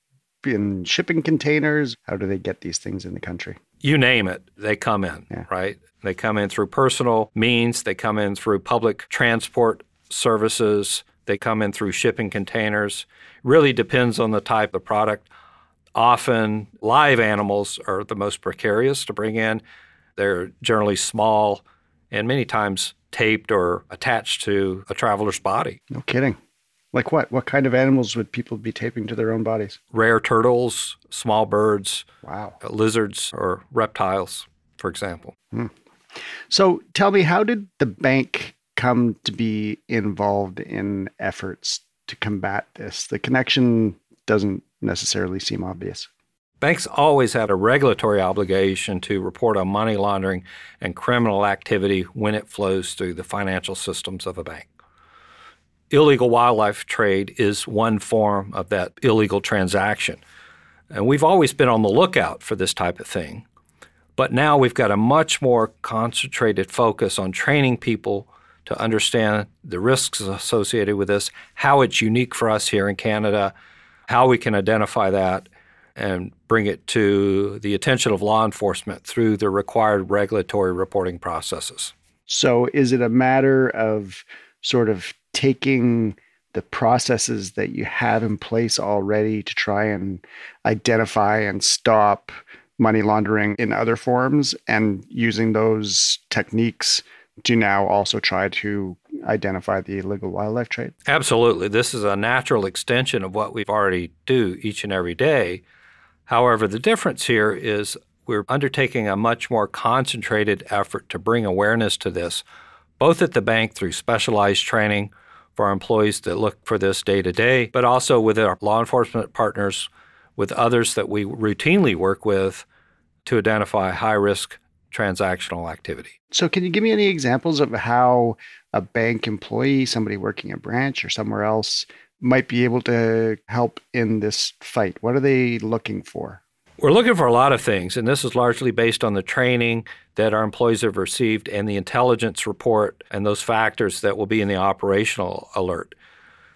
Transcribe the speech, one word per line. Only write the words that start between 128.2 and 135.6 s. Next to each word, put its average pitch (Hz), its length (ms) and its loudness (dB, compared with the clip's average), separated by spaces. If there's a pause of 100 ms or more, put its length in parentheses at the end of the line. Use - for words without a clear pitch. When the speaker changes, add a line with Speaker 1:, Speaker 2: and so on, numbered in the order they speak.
Speaker 1:
a 104 80 0
bank 113 440 -2
employee, 127 600 -2
somebody 104 320 -4
working 101 340 -6
a 95 60 -8
branch 131 460 -4
or - 60 -8
somewhere 107 340 -4
else, 110 420 -2 (340)
might 127 280 2
be 123 160 0
able 123 180 0
to 113 560 0 (100)
help 120 320 -2 (140)
in 113 260 0
this - 420 -4
fight? 98 400 -4
What 120 140 -2
are 139 40 0
they 127 400 2
looking 110 440 -6